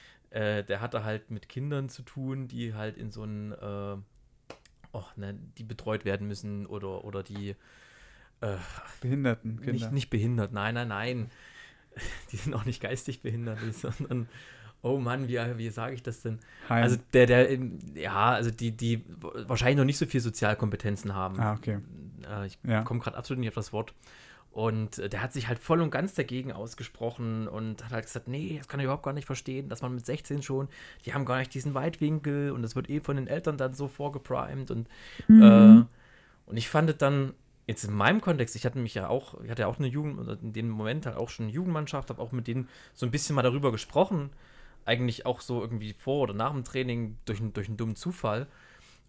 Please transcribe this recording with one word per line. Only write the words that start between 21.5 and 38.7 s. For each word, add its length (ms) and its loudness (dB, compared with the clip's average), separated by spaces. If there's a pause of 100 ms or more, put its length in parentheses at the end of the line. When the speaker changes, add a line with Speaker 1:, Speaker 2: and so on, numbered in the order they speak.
Speaker 2:
okay. 240 -4 (500)
Speaker 1:
Äh, 200 -8
ich 160 -18
Speaker 2:
Ja. 180 0
Speaker 1:
komm 180 -4
grad 140 -8
absolut 260 -6
nicht 80 -4
auf 60 -10
das 180 -8
Wort. 220 -6 (560)
Und, 480 -4
äh, 100 -6
der 140 -6
hat 100 -6
sich 160 -6
halt 100 -4
voll 220 0
und 100 0
ganz 220 -4
dagegen 400 -6
ausgesprochen 960 -8
und 360 -8
hat 80 -10
halt 120 -6
gesagt, 240 -12
„Nee, 300 -8
das 100 -16
kann 100 -8
er 60 -2
überhaupt 180 -4
gar 120 -6
nicht 120 -8
verstehen, 440 -8
dass 100 -10
man 140 -6
mit 100 -8
sechzehn 380 -6
schon, 260 -4 (380)
die 80 -8
haben 100 -2
gar 140 -2
nicht 160 -6
diesen 180 -6
Weitwinkel 800 -2
und 80 -6
das 160 -6
wird 140 -6
eh 100 -2
von 160 -4
den 100 -4
Eltern 300 -4
dann 160 -2
so 160 -6
vorgeprimed.“ 840 -6
Und, 180 -6 (400)
Speaker 3:
Mhm. 120 12
Speaker 1:
äh, 440 12 (640)
und 80 -6
ich 100 -4
fand 220 2
es 80 -2
dann 340 2 (360)
jetzt 160 -6
in 80 -4
meinem 280 4
Kontext, 340 -2
ich 100 -12
hatte 140 -2